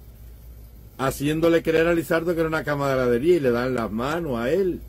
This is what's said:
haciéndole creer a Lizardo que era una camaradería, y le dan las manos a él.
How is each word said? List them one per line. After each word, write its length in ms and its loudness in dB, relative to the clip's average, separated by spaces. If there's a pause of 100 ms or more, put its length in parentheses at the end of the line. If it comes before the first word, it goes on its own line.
(960)
haciéndole 640 2
creer 240 2
a 80 2
Lizardo 380 0
que 80 -2
era 80 0
una 160 -2
camaradería, 720 2
y 40 2
le 100 2
dan 240 0
las 180 -4
manos 460 -4
a 120 -2
él. 380 0